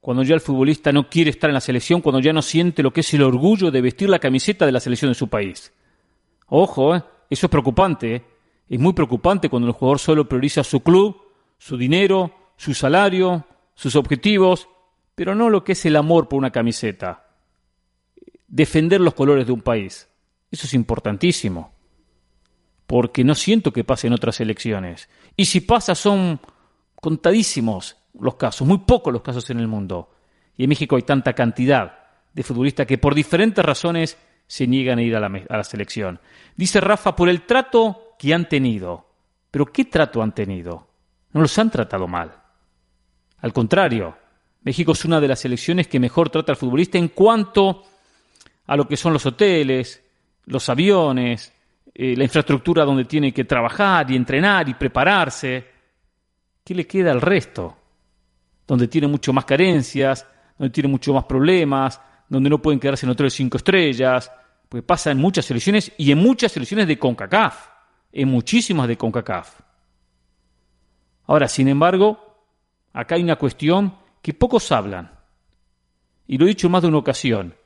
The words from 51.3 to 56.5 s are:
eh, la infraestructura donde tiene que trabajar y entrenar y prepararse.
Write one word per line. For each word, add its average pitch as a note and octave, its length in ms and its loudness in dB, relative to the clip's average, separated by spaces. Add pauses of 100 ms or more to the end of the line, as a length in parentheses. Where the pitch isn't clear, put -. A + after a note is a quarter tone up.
eh, B2+ 220 -2
la C3 80 2
infraestructura D3+ 600 0
donde C3+ 180 0
tiene C#3+ 300 -2
que C3+ 100 -2
trabajar C#3+ 640 0
y C3 60 0
entrenar D#3+ 540 0
y B2 40 -6
prepararse. C3+ 920 -2 (960)